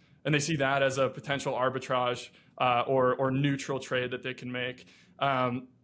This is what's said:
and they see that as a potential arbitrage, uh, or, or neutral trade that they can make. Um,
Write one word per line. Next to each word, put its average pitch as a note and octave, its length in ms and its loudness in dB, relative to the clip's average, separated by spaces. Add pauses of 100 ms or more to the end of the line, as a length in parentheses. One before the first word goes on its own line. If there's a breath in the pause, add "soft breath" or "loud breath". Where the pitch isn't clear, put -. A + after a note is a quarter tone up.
(240 soft breath)
and D3 100 2
they D3 60 4
see D#3 180 0
that C#3 260 2
as C3+ 140 2
a C3 120 2
potential C#3 440 -4
arbitrage, B2 760 0 (300 soft breath)
uh, B2 280 4
or, B2+ 280 4
or C3+ 160 0
neutral C#3 480 0
trade B2+ 320 -2
that B2+ 120 -6
they B2+ 120 -6
can B2 160 -10
make. B2 340 -6 (340 soft breath)
Um, B2+ 480 0 (160)